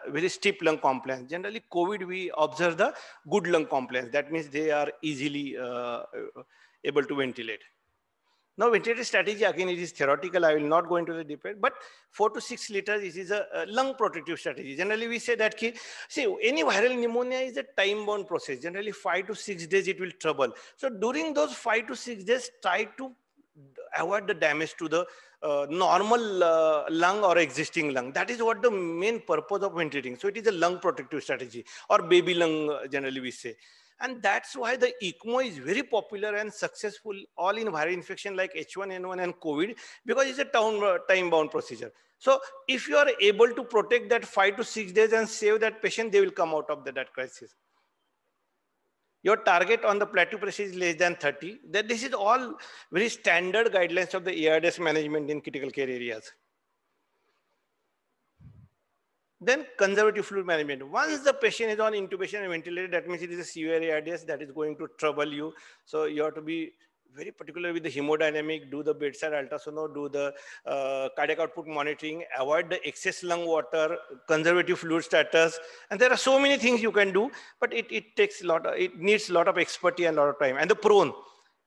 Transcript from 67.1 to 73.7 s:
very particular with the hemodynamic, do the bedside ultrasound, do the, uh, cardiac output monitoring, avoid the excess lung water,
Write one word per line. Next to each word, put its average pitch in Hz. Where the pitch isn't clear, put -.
very 170
particular 165
with 170
the 165
hemodynamic, 151
do 143
the 151
bedside 147
ultrasound, 151
do 143
the, 143
uh, 135
cardiac 151
output 160
monitoring, 151
avoid 156
the 175
excess -
lung 170
water, 160